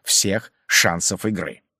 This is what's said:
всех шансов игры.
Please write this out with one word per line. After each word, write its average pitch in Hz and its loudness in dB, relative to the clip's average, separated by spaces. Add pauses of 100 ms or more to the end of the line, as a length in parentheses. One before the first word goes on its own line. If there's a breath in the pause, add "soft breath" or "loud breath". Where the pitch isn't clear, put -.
всех - 0 (140)
шансов 87 0
игры. 90 -4 (180)